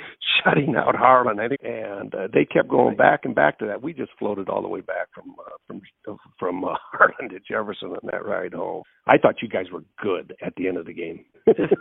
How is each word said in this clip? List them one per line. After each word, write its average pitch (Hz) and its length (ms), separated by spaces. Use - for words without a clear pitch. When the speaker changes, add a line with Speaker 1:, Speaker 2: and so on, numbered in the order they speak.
Speaker 1:
<laughs> - 280
shutting 143 320
out - 180
Harlan. 120 460
I 117 80
think, 139 160
and, 107 500
uh, 98 180
they 143 120
kept 151 240
going 123 280
back 147 280
and 127 100
back 147 240
to 110 80
that. 104 160
We 160 100
just 123 260
floated 101 300
all 98 140
the 95 60
way 92 120
back 90 320
from, 90 280
uh, 87 100
from, 95 140
from, 92 260
uh, 90 180
<laughs> - 100
Harlan - 380
to - 100
Jefferson 104 480
on - 100
that - 120
ride 90 300
home. 87 300
I 143 100
thought - 240
you 117 60
guys 95 240
were 82 100
good 90 440
at 90 120
the 90 120
end 90 80
of 85 100
the - 80
game. 82 300
<laughs> - 140
Speaker 2:
Just 208 320